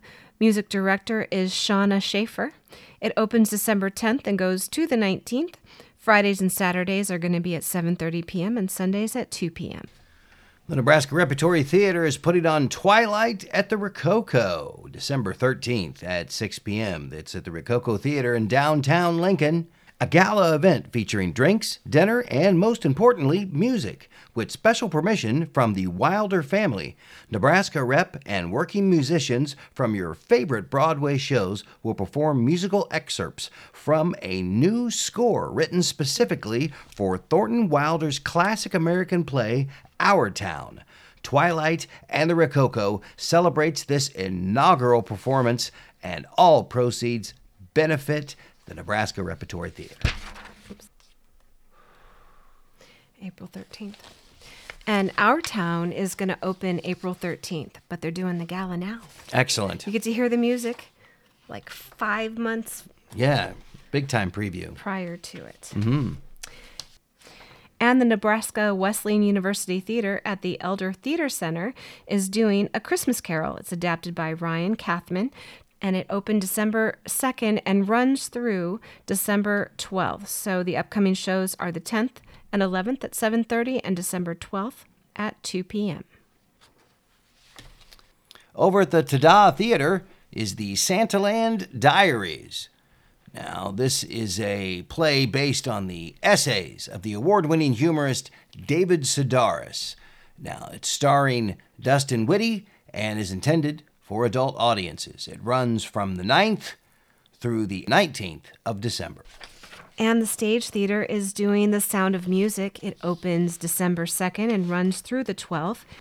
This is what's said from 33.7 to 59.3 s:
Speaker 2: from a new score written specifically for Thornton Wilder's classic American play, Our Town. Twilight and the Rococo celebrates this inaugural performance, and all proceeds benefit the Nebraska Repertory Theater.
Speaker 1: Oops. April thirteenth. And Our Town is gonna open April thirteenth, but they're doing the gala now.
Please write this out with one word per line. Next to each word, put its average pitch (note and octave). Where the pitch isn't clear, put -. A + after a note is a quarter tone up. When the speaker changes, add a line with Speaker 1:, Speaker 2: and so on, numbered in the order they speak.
Speaker 2:
from D#3
a F#2
new F3+
score G#3+
written D#3+
specifically C#3+
for F#2
Thornton G#3+
Wilder's D3
classic G3
American F3
play, B2+
Our F#3+
Town. E2
Twilight D#3+
and D3+
the F3
Rococo B2
celebrates D#3+
this C#3
inaugural A#2
performance, B2
and F2
all D#3
proceeds A#2+
benefit D3+
the -
Nebraska G#2
Repertory F2
Theater. -
Speaker 1:
Oops. -
April F#3
thirteenth. -
And G3
Our B3
Town E3+
is F#3+
gonna F#3+
open F#3
April F3+
thirteenth, -
but F3
they're D#3+
doing F3+
the E3+
gala F3+
now. G3+